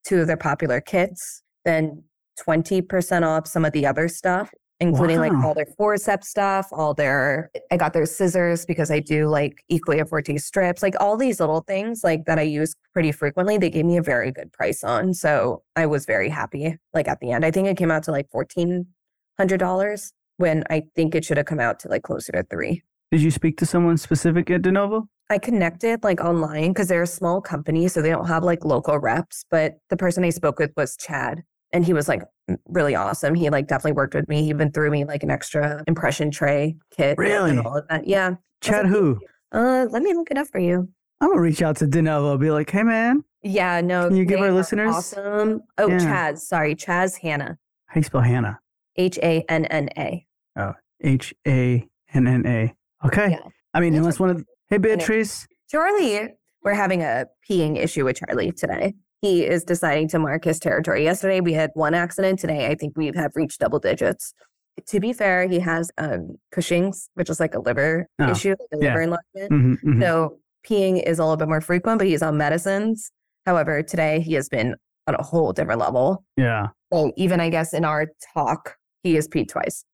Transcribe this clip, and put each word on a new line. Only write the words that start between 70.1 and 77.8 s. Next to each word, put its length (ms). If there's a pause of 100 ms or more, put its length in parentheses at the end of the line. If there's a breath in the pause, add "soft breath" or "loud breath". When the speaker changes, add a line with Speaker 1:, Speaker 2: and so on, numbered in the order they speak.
Speaker 1:
peeing 340
is 160
a 60
little 140
bit 100
more 140
frequent, 360
but 100
he's 140
on 160
medicines. 760 (360)
However, 340
today 380
he 140
has 140
been 280 (320)
on 80
a 80
whole 300
different 260
level. 440 (140)
Speaker 2:
Yeah. 300 (260)
Speaker 1:
So 220
even, 240
I 100
guess, 240
in 100